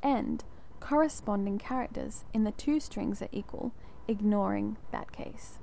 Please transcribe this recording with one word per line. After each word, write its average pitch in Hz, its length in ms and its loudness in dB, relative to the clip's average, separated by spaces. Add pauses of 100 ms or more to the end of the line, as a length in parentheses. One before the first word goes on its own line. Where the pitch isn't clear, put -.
and 247 400 2 (340)
corresponding 208 800 2
characters - 720 -4
in 214 120 6
the 208 80 2
two 302 260 2
strings 202 420 -2
are - 120 -4
equal, - 400 -4 (340)
ignoring 208 720 4 (160)
that - 180 -4
case. - 520 -10